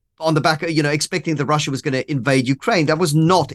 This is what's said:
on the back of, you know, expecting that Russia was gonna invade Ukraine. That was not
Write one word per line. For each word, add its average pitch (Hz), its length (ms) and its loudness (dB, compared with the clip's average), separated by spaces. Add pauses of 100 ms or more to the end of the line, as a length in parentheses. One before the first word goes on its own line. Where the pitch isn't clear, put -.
(200)
on 160 160 0
the 151 40 2
back 160 220 0
of, 170 80 -4
you 156 140 0
know, 147 80 0
expecting 160 420 -2
that 143 120 -4
Russia 147 260 -2
was 135 100 -4
gonna 131 260 -4
invade 135 400 0
Ukraine. 156 380 0
That 156 140 0
was 160 160 0
not 160 400 2